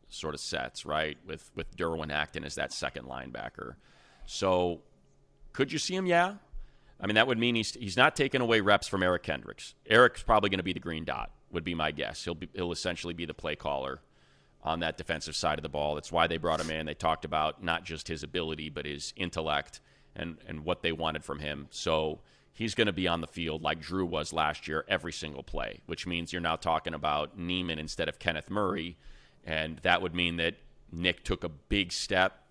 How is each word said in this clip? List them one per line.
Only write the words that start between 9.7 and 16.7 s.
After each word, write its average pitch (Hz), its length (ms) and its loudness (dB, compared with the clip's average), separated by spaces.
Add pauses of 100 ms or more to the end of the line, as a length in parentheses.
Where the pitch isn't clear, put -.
Eric's 117 380 8
probably 104 260 6
gonna 95 140 0
be 92 100 -2
the 85 60 -6
green 80 240 -6
dot, 60 260 -6 (220)
would 85 140 -2
be 87 100 -2
my 78 160 2
guess. 73 320 -6
He'll 87 120 -4
be, 85 180 -12
he'll 87 180 -2
essentially 85 420 -4
be 85 120 -8
the 78 100 -8
play 76 200 -4
caller 67 440 -4 (640)
on 82 160 0
that 80 180 0
defensive 78 380 -4
side 76 240 2
of 73 40 -8
the 76 60 -4
ball. 73 260 0
That's - 160 -8
why 82 140 6
they 82 120 2
brought 80 240 2
him 80 100 -4